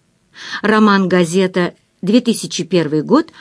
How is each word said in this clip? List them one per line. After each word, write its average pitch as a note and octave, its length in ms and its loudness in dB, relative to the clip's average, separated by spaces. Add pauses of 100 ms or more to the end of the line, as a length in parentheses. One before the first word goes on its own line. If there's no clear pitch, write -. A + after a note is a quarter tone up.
(600)
Роман G#3 460 2
"Газета", F3+ 680 0 (260)
две A3+ 200 2
тысячи G#3+ 420 -4
первый D#3 400 0
год, B3 260 2 (120)